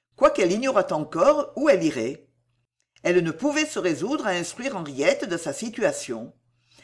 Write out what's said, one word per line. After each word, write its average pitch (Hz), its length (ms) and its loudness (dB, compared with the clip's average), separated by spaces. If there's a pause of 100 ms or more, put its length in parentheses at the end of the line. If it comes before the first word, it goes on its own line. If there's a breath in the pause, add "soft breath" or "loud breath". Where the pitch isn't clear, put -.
(160)
quoiqu'elle 220 360 4
ignorât 196 400 0
encore 180 640 2
où - 140 2
elle 180 120 4
irait. 131 460 -2 (760)
Elle 175 220 4
ne 165 60 -2
pouvait 294 340 0
se - 140 -6
résoudre 180 480 -2
à 202 40 0
instruire 196 460 -4
Henriette 147 480 0
de 175 120 -4
sa 160 160 -6
situation. 147 800 -4 (520 soft breath)